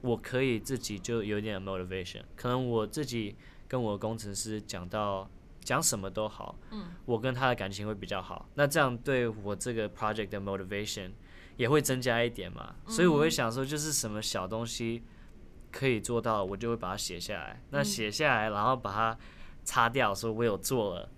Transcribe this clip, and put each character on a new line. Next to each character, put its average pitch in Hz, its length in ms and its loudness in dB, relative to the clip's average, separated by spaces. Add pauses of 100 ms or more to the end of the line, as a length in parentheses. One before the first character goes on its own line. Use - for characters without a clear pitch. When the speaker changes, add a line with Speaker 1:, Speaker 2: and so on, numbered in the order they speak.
Speaker 1:
我 120 160 2
可 127 240 -2
以 123 200 4
自 127 180 -4
己 107 180 -6
就 113 280 -2
有 104 160 0
点 104 200 -4
motivation。 92 640 -4 (140)
可 - 120 -4
能 127 200 2
我 113 180 2
自 151 180 -4
己 113 300 -4 (320)
跟 127 160 -2
我 104 120 0
的 101 40 -4
工 113 180 -2
程 104 160 -8
师 107 300 -4
讲 92 260 -8
到， 101 400 -2 (300)
讲 139 240 0
什 - 160 2
么 95 100 -4
都 107 200 -2
好， - 280 -10 (140)
Speaker 2:
嗯。 185 220 -10 (120)
Speaker 1:
我 117 140 2
跟 127 160 0
他 131 140 2
的 123 80 6
感 98 120 -2
情 98 160 -6
会 107 80 -2
比 101 140 -6
较 92 160 0
好， - 320 -8
那 143 100 6
这 143 140 4
样 131 180 4
对 127 300 2
我 104 300 -2
这 120 180 -2
个 107 160 0
project 107 380 0
的 101 120 -4
motivation 98 720 -4 (460)
也 120 120 2
会 147 140 8
增 131 180 2
加 120 220 4
一 120 80 4
点 107 220 -8
嘛。 - 240 -10 (100)
Speaker 2:
嗯。 214 60 -6
Speaker 1:
所 202 120 6
以 180 40 10
我 151 100 8
会 156 100 6
想 123 220 2
说， 131 140 0
就 147 120 -4
是 151 160 0
什 123 160 0
么 107 140 -4
小 92 240 -2
东 113 180 -2
西 117 380 -2 (680)
可 139 160 2
以 113 120 4
做 117 200 0
到， 110 240 2
我 98 120 -2
就 117 140 -2
会 117 60 2
把 92 160 -2
它 98 40 -2
写 90 220 -4
下 95 160 -4
来。 65 260 -8 (100)
那 143 120 2
写 127 260 0
下 127 280 4
来， 110 120 2
Speaker 2:
嗯。 107 40 0
Speaker 1:
然 104 140 2
后 127 100 4
把 101 160 -6
它 113 260 2 (460)
擦 117 240 4
掉， 117 260 4
说 113 180 -2
我 113 120 0
有 104 120 4
做 101 380 0
了 98 240 -8